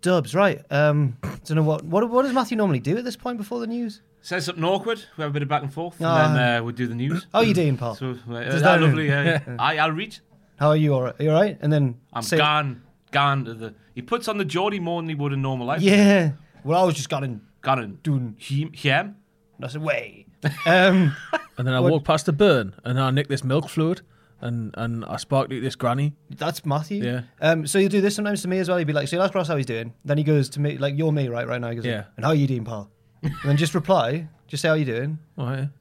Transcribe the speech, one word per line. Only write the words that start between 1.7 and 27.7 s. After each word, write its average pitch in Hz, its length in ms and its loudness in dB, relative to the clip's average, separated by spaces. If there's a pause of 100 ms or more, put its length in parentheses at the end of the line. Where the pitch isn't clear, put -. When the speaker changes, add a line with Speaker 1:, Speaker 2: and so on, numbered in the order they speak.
Speaker 1:
what, 202 240 0
what 247 140 4
does 262 100 -2
Matthew 247 240 -2
normally 180 220 2
do 139 180 -2
at 247 80 -6
this 247 100 -6
point 247 220 -8
before 220 220 -8
the 233 80 -6
news? 233 340 -6 (200)
Speaker 2:
Says 180 240 -6
something 170 180 -6
awkward. 196 400 -2 (140)
We 160 40 -8
have 147 100 -4
a - 20 -6
bit 147 100 -2
of 135 60 -6
back 143 140 -2
and 139 100 -8
forth, 170 260 -10
and 165 80 -4
Speaker 1:
Ah. 160 260 4
Speaker 2:
then, 147 40 2 (220)
uh, 117 40 -4
we'll 117 120 -6
do 123 120 -4
the 120 80 -6
news. 147 380 -4
Speaker 1:
How 214 80 4
you 220 120 4
doing, 156 240 2
pal? 117 180 -6
Speaker 2:
So, 131 160 -8
uh, 117 320 -10
Speaker 1:
Does 135 180 0
Speaker 2:
uh, 147 40 4
Speaker 1:
that 175 160 6
Speaker 2:
lovely, 156 300 4
Speaker 1:
<laughs> - 0 -
Speaker 2:
uh, 147 280 2 (200)
I, 151 200 0
I'll 156 120 2
read. 160 260 -6 (400)
Speaker 1:
How 147 120 4
are 151 80 6
you? 151 160 4
All 127 100 2
right? 123 160 -4
Are 143 40 -2
you 156 80 2
all 160 100 6
right? 208 200 0
And 147 120 2
then 135 260 0 (140)
Speaker 2:
I'm 117 100 -6
Speaker 1:
say 160 140 0
Speaker 2:
gone, 151 460 0 (280)
gone 139 340 2
to 113 80 -10
the. 110 200 -12 (220)
He 123 60 -10
puts 233 280 -4
on 208 80 -2
the 190 80 -2
Geordie 185 340 -2
more 170 220 -4
than 165 80 -8
he 156 60 -4
would 143 180 -4
in 135 80 -2
normal 131 260 -4
life. 156 140 -2
Speaker 1:
Yeah. 202 500 6 (320)
Well, 165 180 2
I 185 40 6
was 170 100 2
just - 140 -8
gone 143 140 -4
and 120 180 -8 (200)
Speaker 2:
Gone 131 180 0
and 101 240 -10
Speaker 1:
done. 127 340 -2
Speaker 2:
he, 143 360 -4
him. 156 420 0 (420)
Speaker 1:
And - 80 -12
I - 40 -8
said, 151 120 -10
"Way." 120 440 -6 (400)
Um, 180 560 6
Speaker 3:
<laughs> - 360 -8
And 127 100 -2
then 131 80 2
I 127 60 2
Speaker 1:
what 131 100 4
Speaker 3:
walked 151 140 0
past 156 200 2
the 170 80 2
burn, 143 400 4 (120)
and 123 140 -2
I 131 120 2
nicked 143 180 0
this 139 140 -2
milk 135 260 0
fluid, 160 320 0 (400)
and, 117 360 -6
and 117 280 -6
I - 120 -8
sparked - 360 -2
it 123 80 -6
this 127 140 -4
granny. 139 400 0 (140)
Speaker 1:
That's 156 360 -8
Matthew. 156 380 -4
Speaker 3:
Yeah. 123 180 -4 (200)
Speaker 1:
Um, 160 260 2
so 196 120 0